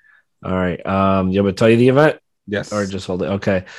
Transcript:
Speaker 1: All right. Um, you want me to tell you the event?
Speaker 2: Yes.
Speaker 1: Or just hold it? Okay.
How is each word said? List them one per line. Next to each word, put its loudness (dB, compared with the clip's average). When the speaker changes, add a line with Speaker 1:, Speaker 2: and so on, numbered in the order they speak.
Speaker 1:
All -6
right. -4
Um, 0
you 0
want 0
me 0
to -12
tell 4
you 6
the 4
event? 4
Speaker 2:
Yes. -6
Speaker 1:
Or -2
just -10
hold -4
it? -4
Okay. -2